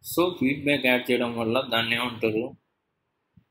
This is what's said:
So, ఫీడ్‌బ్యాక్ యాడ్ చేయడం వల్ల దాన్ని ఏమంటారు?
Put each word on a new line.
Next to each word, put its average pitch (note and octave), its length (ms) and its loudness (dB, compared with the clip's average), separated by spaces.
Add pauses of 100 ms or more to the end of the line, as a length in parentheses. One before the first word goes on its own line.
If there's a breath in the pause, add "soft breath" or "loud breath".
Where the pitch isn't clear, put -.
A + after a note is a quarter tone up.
So, F3 340 0
ఫీడ్‌బ్యాక్ C#3 460 0
యాడ్ B2 260 2
చేయడం A#2+ 260 0
వల్ల A#2 240 0
దాన్ని A#2 340 0
ఏమంటారు? A#2 600 -2 (920)